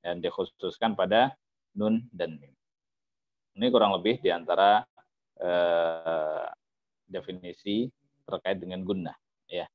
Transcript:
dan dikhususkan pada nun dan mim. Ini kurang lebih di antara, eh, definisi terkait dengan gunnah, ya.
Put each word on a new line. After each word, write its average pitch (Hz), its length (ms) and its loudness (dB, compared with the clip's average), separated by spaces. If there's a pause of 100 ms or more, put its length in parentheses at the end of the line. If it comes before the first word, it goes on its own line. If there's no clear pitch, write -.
dan 87 160 -4
dikhususkan 95 760 -4
pada 110 400 2 (400)
nun 110 320 0
dan 80 320 -8
mim. - 100 -20 (1040)
Ini 120 120 2
kurang 107 280 6
lebih 107 240 0
di 95 120 2
antara, 90 480 4 (580)
eh, 82 1040 0 (640)
definisi 95 800 -6 (400)
terkait 95 320 -4
dengan 92 240 -8
gunnah, 92 320 -4 (320)
ya. 87 160 -6 (120)